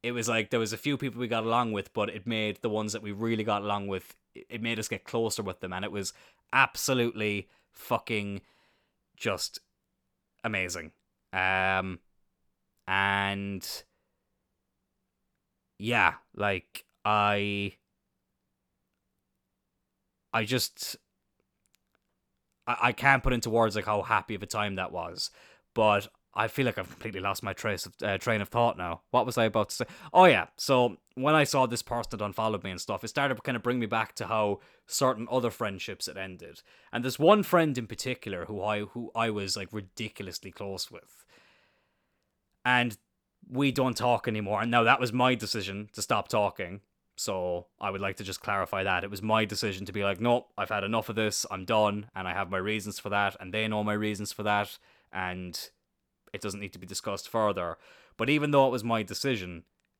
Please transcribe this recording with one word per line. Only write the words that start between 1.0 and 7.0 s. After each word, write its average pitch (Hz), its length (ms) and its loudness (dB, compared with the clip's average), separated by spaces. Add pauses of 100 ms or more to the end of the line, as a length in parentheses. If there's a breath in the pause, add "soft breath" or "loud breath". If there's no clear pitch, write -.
we 120 80 -2
got 113 160 0
along 117 280 2
with, 101 200 -4
but 104 160 0
it 98 180 -8
made 110 360 -2
the 113 80 0
ones 107 240 0
that 107 80 -6
we 104 100 -6
really 110 320 -2
got 101 180 0
along 101 260 -2
with, 95 280 -6 (180)
it, - 140 -18
it 113 140 -8
made 117 160 -2
us 110 100 -4
get 101 160 -8
closer 113 380 -2
with 95 180 -6
them, 92 120 -8
and 92 120 -4
it 104 80 -8
was 101 220 -6 (380 soft breath)
absolutely 117 960 2 (200 soft breath)